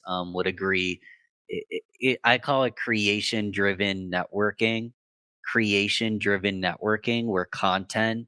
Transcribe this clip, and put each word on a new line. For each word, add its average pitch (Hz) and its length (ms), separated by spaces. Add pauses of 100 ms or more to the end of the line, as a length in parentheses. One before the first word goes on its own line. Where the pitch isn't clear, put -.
um, 90 260
would 92 140
agree. 92 540 (460)
It, 90 220
it, 87 140 (160)
it, 127 240
I 123 160
call 135 240
it 120 120
creation-driven 101 1400
networking. 107 840 (520)
Creation-driven 101 1120
networking, 107 680
where 95 180
content 110 840